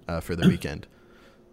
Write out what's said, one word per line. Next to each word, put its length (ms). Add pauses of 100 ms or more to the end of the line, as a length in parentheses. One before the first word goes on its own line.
uh, 120
for 160
the 120
<clears throat> 20
weekend. 380 (640)